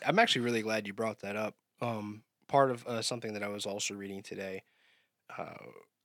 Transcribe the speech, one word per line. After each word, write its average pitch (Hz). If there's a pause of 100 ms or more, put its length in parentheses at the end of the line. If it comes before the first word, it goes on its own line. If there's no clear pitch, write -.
I'm 160
actually 220
really 120
glad 110
you 101
brought 110
that 101
up. 107 (260)
Um, 107 (260)
part 139
of, 120
uh, 117
something 113
that 101
I 101
was 104
also 101
reading 98
today, 95 (760)
uh, - (500)